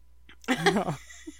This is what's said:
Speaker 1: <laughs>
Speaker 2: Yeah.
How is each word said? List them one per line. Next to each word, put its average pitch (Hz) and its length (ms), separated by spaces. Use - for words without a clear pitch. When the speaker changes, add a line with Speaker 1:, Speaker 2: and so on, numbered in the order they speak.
Speaker 1:
<laughs> - 280
Speaker 2:
Yeah. 208 460